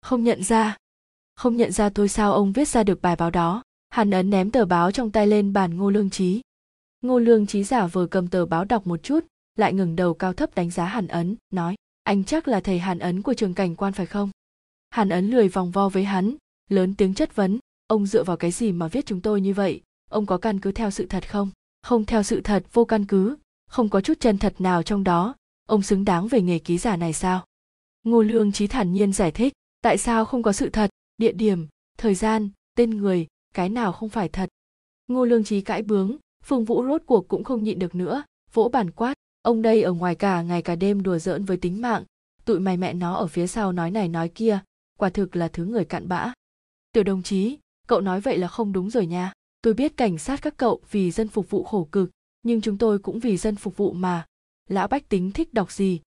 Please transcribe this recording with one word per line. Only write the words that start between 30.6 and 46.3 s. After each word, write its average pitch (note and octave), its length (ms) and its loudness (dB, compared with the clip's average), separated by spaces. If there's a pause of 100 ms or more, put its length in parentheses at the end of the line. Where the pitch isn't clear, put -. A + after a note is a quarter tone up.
thật, G#3+ 200 0 (280)
địa A#3 140 4
điểm, F#3 360 0 (300)
thời G#3 180 2
gian, A3 340 0 (260)
tên A#3+ 140 4
người, G3 380 0 (260)
cái F#3 160 -2
nào A3 220 -2
không A3 180 -8
phải G3 200 -4
thật?" F#3+ 200 -4 (580)
Ngô B3+ 180 2
Lương A#3 180 4
Chí G3+ 180 -2
cãi G3 200 -6
bướng, G#3 360 0 (260)
Phương A#3+ 220 0
Vũ A#3 200 0
rốt D4+ 200 0
cuộc G#3+ 220 2
cũng - 160 -4
không A#3 200 -4
nhịn G#3+ 160 -4
được F3+ 160 -4
nữa, F3+ 280 -4 (300)
vỗ A3+ 200 4
bàn F#3+ 180 0
quát, B3 220 -4 (280)
"Ông A3+ 200 2
đây A3 200 4
ở F3+ 120 2
ngoài F3 220 -2
cả F#3 260 0
ngày F3 200 -2
cả F3 140 -4
đêm G3 280 0
đùa F3+ 140 0
giỡn F3+ 280 -4
với F#3 120 -2
tính F3+ 240 -4
mạng, A3+ 220 -2 (420)
tụi G#3 140 2
mày F#3 180 0
mẹ F3 160 -2
nó F3 200 -4
ở F#3 140 -2
phía F3 200 -2
sau G3 240 -2
nói E3+ 200 -2
này G3+ 160 -2
nói E3 220 -4
kia, G#3+ 300 0 (380)
quả G3 120 0
thực F#3 260 -4
là E3+ 120 -2
thứ E3+ 180 -6
người G#3 200 -2
cặn - 220 -8
bã." F#3 260 -4 (580)